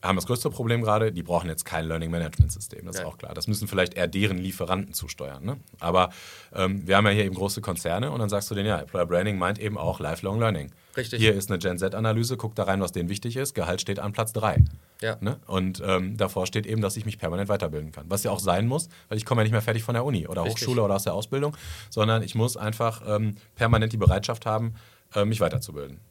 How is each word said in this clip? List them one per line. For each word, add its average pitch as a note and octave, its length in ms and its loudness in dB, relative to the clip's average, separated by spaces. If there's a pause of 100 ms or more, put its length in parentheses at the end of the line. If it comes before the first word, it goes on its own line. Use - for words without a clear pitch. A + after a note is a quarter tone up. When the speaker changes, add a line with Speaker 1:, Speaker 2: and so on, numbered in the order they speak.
Speaker 1:
haben F#2+ 120 4
das F2+ 100 0
größte A#2+ 240 0
Problem A#2 320 0
gerade, A2 300 4
die F2 100 -6
brauchen E2+ 260 0
jetzt D#2+ 160 -4
kein E2 220 -4
Learning E2 240 -2
Management E2+ 420 2
System, - 360 -10
das F2 80 -10
ist F#2 60 -4
Speaker 2:
Ja. E2+ 60 -6
Speaker 1:
auch - 120 -14
klar. - 160 -12
Das D#2+ 120 -6
müssen G#2 200 -2
vielleicht F#2 260 0
eher F2+ 140 0
deren F#2+ 320 0
Lieferanten F#2 560 -4
zusteuern, C#2 500 -10
ne? C3+ 120 -4 (220)
Aber, F2+ 300 4 (460)
ähm, F#2+ 320 0
wir F#2+ 100 6
haben G#2 80 8
ja G2+ 60 6
hier G#2 140 2
eben F2+ 100 -2
große G2 260 -4
Konzerne F2+ 480 -2
und C#3 80 -4
dann G#2+ 120 0
sagst G2+ 200 -2
du G#2 60 -4
denen, G2 120 -2
"Ja, G2 120 0
Employer F2 260 -2
Branding F#2 320 2
meint F#2+ 220 2
eben G#2 180 -4
auch E2 220 -2
Lifelong F#2+ 400 -2
Learning." F2+ 320 0 (260)
Speaker 2:
Richtig. A#2+ 220 -4
Speaker 1:
Hier A2 160 6
ist G2 160 -4
eine F2+ 80 0
Gen-Z-Analyse, G#2 760 0
guck A2+ 200 -6
da G#2 80 0
rein, G2 180 2
was F2 120 0
denen F2 160 -2
wichtig A#2 280 -4
ist, C#3 160 -4
Gehalt F2+ 260 -2
steht G2+ 200 -4
an G#2 120 -4
Platz A2 220 -2
drei. G#2+ 300 6 (380)
Speaker 2:
Ja. A2 200 -2
Speaker 1:
Ne? A#2+ 240 -2
Und, F#2+ 400 -2
ähm, F#2+ 320 2
davor F#2 300 0
steht G#2+ 180 -2
eben, A2 160 0
dass G2 160 0
ich A2 80 -6
mich G#2 140 -6
permanent F#2 280 -2
weiterbilden D#2 440 -2
kann. D#2 180 -14
Was G2 140 0
ja G#2+ 80 0
auch F#2+ 80 -2
sein F#2+ 280 2
muss, D3 220 -2 (180)
weil A2 120 -4
ich A2 60 -6
komme A#2+ 160 4
ja - 20 6
nicht A2 80 4
mehr A2 100 4
fertig A2+ 220 0
von A#2+ 100 -2
der A#2 100 2
Uni G#2 240 0
oder F2 160 -2
Speaker 2:
Richtig. A2 200 -2
Speaker 1:
Hochschule A#2+ 180 2
oder G2+ 140 4
aus G2 80 0
der F2+ 100 -2
Ausbildung, C#3 420 -2 (360)
sondern A2+ 320 4
ich - 100 -8
muss A#2 240 2
einfach, A2+ 500 -2
ähm, G#2+ 280 0 (200)
permanent A2+ 380 4
die A2+ 40 -4
Bereitschaft G2+ 500 2
haben, A2+ 260 0 (400)
äh, G2+ 120 2
mich A2 160 0
weiterzubilden. C#2+ 580 -2 (120)